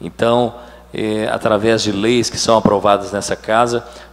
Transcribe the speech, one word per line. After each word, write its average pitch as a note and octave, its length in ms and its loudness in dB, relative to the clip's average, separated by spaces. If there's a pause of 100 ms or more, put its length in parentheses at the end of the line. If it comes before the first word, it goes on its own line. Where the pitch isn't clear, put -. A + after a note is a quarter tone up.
Então, A#2 540 0 (400)
é, G#2+ 380 -4
através A2 500 2
de G#2 80 -2
leis A2 400 0
que - 80 -8
são A2+ 180 2
aprovadas G2+ 540 2
nessa G2 240 -6
casa, A#2 500 0 (280)